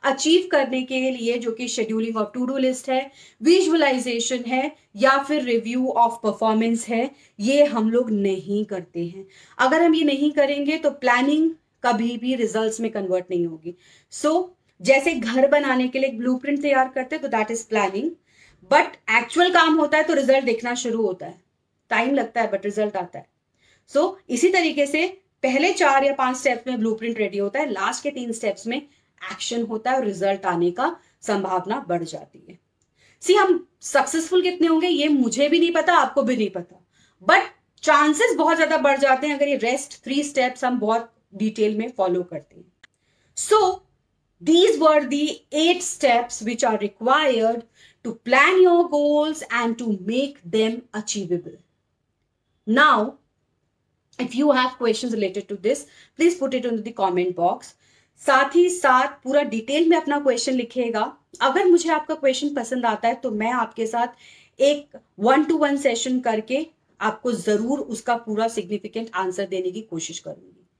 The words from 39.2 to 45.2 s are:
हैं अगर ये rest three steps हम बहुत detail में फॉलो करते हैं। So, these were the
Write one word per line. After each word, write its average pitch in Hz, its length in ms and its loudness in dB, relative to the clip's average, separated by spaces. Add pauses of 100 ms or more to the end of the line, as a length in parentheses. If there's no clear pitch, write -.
हैं 294 80 -2
अगर 285 140 0
ये 285 80 0
rest 254 480 -4
three 277 180 -2
steps 254 420 -4
हम 247 160 0
बहुत 226 320 -2 (220)
detail 214 440 -2
में 240 180 -4
फॉलो 180 260 0
करते 165 340 -14
हैं। - 80 -20 (720)
So, - 220 0 (840)
these 339 400 4
were 302 280 6
the 294 160 0 (280)